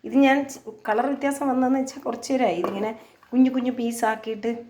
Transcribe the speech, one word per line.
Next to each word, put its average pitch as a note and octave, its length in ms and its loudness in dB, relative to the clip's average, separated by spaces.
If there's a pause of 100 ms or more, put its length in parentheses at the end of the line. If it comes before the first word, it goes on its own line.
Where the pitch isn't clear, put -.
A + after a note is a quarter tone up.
ഇത് A3 180 -2
ഞാൻ C4+ 120 6 (140)
ച-, - 100 -16 (260)
കളർ A3+ 260 0
വ്യത്യാസം C#4 380 -2
വന്നതെന്ന് B3+ 300 2
വെച്ചാൽ - 240 -6
കുറച്ച് A#3 280 -8
നേരമായി G#3+ 300 2
ഇതിങ്ങനെ G3+ 280 -4 (400)
കുഞ്ഞു B3+ 240 6
കുഞ്ഞു B3 240 0
പീസാക്കിയിട്ട് A3 720 -2 (200)